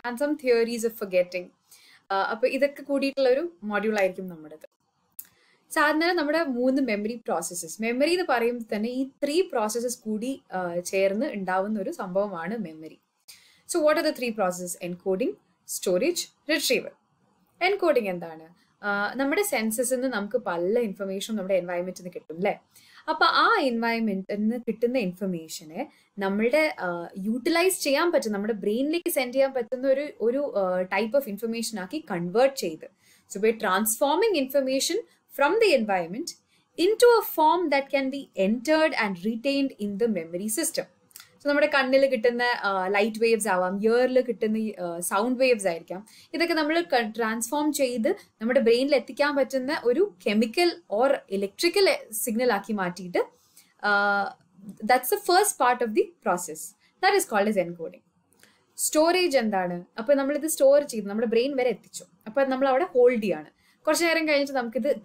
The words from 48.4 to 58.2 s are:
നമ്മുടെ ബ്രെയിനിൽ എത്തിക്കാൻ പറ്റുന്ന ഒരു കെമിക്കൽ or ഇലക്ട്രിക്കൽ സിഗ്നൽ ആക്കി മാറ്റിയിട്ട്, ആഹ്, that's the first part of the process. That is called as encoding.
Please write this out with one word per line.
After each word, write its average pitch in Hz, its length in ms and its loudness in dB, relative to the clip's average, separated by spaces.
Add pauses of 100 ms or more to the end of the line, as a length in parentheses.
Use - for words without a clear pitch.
നമ്മുടെ 247 200 2
ബ്രെയിനിൽ 247 340 4
എത്തിക്കാൻ 285 420 0
പറ്റുന്ന 269 480 -2
ഒരു 285 300 2 (120)
കെമിക്കൽ 240 560 2 (120)
or 254 220 4 (140)
ഇലക്ട്രിക്കൽ 311 680 2 (140)
സിഗ്നൽ 240 400 -2
ആക്കി 208 200 -4
മാറ്റിയിട്ട്, 185 520 -4 (600)
ആഹ്, 202 600 0 (260)
that's 247 440 2
the 403 60 -2
first 370 300 4
part 247 340 0
of 226 40 -2
the 226 140 2
process. 180 580 -4 (440)
That 403 120 4
is - 80 2
called 208 320 0
as 170 120 0
encoding. 170 340 -12 (760)